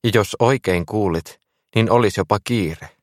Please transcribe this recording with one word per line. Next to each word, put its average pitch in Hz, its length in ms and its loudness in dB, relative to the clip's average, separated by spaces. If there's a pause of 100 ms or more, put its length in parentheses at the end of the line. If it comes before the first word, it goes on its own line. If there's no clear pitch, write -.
Ja 117 100 0
jos 107 260 2
oikein 92 460 0
kuulit, 92 560 -4 (340)
niin 113 160 2
olis 113 260 2
jopa 101 260 0
kiire. 92 580 -6